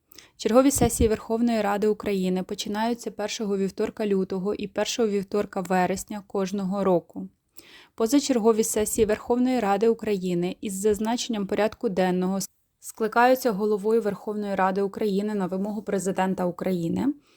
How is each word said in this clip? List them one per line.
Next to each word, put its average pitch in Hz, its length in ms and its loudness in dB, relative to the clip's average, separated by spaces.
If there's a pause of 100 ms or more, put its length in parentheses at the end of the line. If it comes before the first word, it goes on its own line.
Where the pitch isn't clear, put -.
(360)
Чергові 254 340 6
сесії 233 380 2
Верховної 226 520 0
Ради 202 280 0
України 190 540 0
починаються 214 680 -4
першого 202 480 -4
вівторка 208 480 -4
лютого 190 480 -2
і 202 140 -6
першого 214 400 -2
вівторка 202 520 -2
вересня 185 680 -2
кожного 196 580 -2
року. 190 440 0 (680)
Позачергові 226 680 4
сесії 214 420 0
Верховної 247 540 0
Ради 202 280 2
України 185 720 -2
із 202 140 -8
зазначенням 214 720 -2
порядку 208 420 -2
денного 185 500 0 (420)
скликаються 240 680 2
Головою 214 520 2
Верховної 202 520 -4
Ради 190 280 2
України 202 520 -2
на 190 120 0
вимогу 202 360 -4
Президента 190 640 -2
України 180 640 -2 (300)